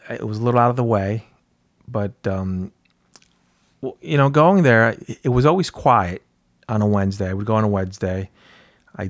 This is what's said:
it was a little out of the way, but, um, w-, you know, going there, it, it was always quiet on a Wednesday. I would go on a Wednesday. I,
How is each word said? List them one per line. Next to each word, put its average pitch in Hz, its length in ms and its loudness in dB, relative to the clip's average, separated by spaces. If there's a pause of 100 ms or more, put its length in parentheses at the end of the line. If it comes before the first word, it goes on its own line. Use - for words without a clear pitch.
it 117 180 -8
was 107 100 -6
a 110 60 -6
little 120 160 2
out 120 100 4
of 120 60 -2
the 127 80 -2
way, 107 420 -2 (600)
but, 104 260 -6 (140)
um, 95 440 -6 (1080)
w-, 131 200 -10
you 160 160 -4
know, 139 120 4
going 165 340 4
there, 113 260 6 (180)
it, - 160 -14
it 135 60 0
was 123 160 2
always 170 240 2
quiet 98 520 0 (460)
on 107 140 0
a 104 60 2
Wednesday. 98 420 0
I 92 40 -4
would 104 140 -6
go 113 80 0
on 107 80 2
a 107 40 0
Wednesday. 95 600 -4 (680)
I, 98 120 -8